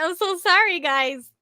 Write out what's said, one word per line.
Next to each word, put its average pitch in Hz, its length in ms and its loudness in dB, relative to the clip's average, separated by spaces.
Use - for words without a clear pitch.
I'm 330 160 -4
so 381 220 -2
sorry, 381 420 2
guys. 269 500 -2